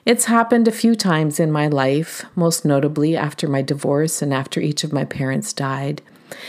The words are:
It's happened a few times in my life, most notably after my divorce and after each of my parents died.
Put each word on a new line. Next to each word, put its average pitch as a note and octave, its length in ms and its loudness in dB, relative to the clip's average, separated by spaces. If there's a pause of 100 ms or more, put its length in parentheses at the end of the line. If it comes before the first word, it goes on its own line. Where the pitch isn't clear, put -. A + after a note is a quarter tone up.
It's A#3 200 2
happened A#3 420 4
a A3 40 4
few A3+ 220 2
times D#3+ 460 2
in D#3+ 100 2
my D3 160 2
life, C#3+ 580 0 (120)
most E3 280 0
notably D3 520 2
after D3+ 320 -4
my C#3 140 0
divorce C#3+ 600 -2
and C#3+ 100 -2
after C#3 280 -4
each D3+ 240 -2
of D3+ 80 -8
my C#3+ 120 -2
parents C3+ 480 -4
died. C#3 500 -6 (460)